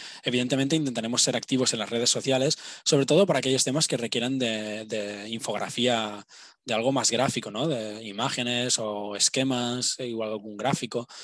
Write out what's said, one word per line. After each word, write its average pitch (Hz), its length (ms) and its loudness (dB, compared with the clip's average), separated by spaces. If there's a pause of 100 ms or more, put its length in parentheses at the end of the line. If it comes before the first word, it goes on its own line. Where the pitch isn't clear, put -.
(240)
evidentemente 131 540 2
intentaremos 123 440 0
ser 123 140 2
activos 127 380 2
en 113 60 -4
las 98 100 -6
redes 117 200 0
sociales, 131 480 2 (280)
sobre 139 200 6
todo 185 220 6
para 143 120 2
aquellos 131 260 2
temas 139 240 2
que 131 80 0
requieran 120 420 0
de, 110 460 -2
de 104 420 -6
infografía, 110 960 -2 (400)
de 113 100 -4
algo 117 200 2
más 123 180 2
gráfico, 120 400 0
¿no? 120 160 -2
De 110 400 -4
imágenes 123 720 0
o 104 380 -4
esquemas, 123 840 0
e 127 80 -6
igual 113 240 -4
algún 107 240 -8
gráfico, 117 500 -2 (180)